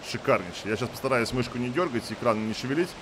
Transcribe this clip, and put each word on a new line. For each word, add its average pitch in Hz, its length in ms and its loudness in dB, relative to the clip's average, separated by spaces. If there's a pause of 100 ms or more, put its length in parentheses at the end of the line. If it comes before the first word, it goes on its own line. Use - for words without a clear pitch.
(120)
Шикарнейший. 98 580 0
Я 110 60 2
сейчас 117 140 -2
постараюсь 123 420 2
мышку 123 260 -2
не 120 120 -2
дергать, 127 420 0
экран 110 380 2
не 110 40 -2
шевелить 143 360 0 (120)